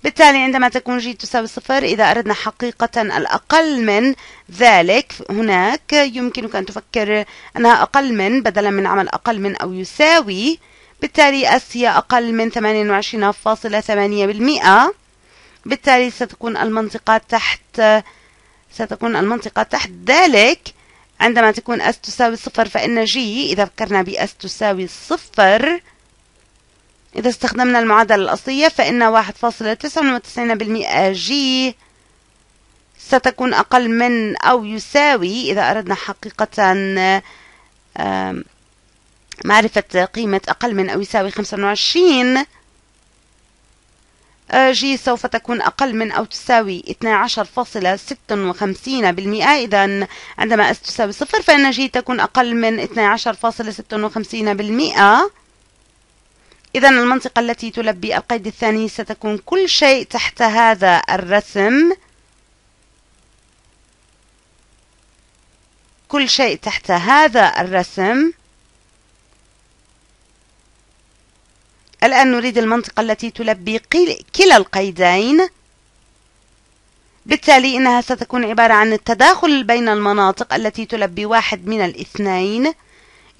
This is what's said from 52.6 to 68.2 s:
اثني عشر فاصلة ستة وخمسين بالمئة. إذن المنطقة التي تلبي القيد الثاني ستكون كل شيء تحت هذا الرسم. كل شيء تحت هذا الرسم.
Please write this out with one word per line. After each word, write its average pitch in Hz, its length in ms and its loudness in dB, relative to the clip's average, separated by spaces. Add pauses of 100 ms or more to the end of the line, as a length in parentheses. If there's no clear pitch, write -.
اثني - 240 -4
عشر 214 300 0
فاصلة 226 360 -6
ستة 214 340 -8
وخمسين 214 500 -6
بالمئة. 220 760 2 (1400)
إذن 262 240 4
المنطقة 247 420 0
التي 233 300 -4
تلبي 214 460 -4
القيد 226 300 -4
الثاني 220 420 -2
ستكون 214 500 -8
كل 370 300 -2
شيء 269 380 2
تحت - 360 -4
هذا 214 680 4
الرسم. 208 840 0 (4000)
كل 277 200 -2
شيء 240 280 0
تحت - 340 -8
هذا 220 680 2
الرسم. 190 720 -2 (3750)